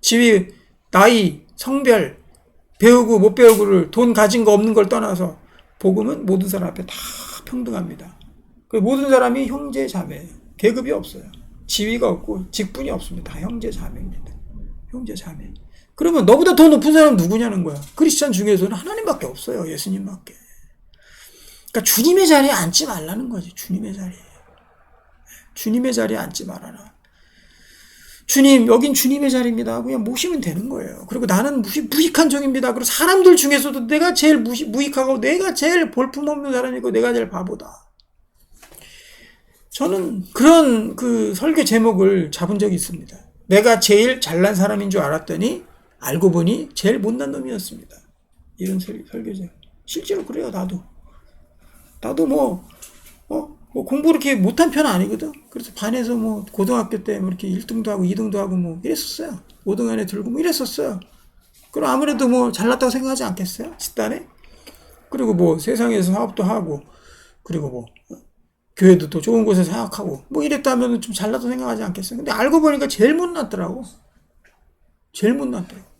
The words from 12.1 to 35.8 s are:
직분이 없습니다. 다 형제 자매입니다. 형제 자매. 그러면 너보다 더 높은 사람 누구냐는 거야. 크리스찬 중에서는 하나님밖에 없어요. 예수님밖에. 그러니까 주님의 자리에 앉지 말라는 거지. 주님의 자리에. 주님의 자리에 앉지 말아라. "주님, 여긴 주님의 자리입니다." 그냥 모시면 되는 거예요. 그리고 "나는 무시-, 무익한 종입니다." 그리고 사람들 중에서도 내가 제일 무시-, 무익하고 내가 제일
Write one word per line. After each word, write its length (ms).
직분이 380
없습니다. 420
다 80
형제 300
자매입니다. 600
형제 220
자매. 380
그러면 280
너보다 300
더 140
높은 240
사람 240
누구냐는 480
거야. 100
크리스찬 340
중에서는 460
하나님밖에 500
없어요. 440
예수님밖에. 640
그러니까 100
주님의 460
자리에 240
앉지 340
말라는 420
거지. 260
주님의 400
자리에. 240
주님의 380
자리에 240
앉지 300
말아라. 480
"주님, 400
여긴 280
주님의 360
자리입니다." 520
그냥 220
모시면 380
되는 260
거예요. 400
그리고 180
"나는 360
무시-, 200
무익한 460
종입니다." 460
그리고 100
사람들 520
중에서도 500
내가 280
제일 240
무시-, 280
무익하고 520
내가 360
제일 360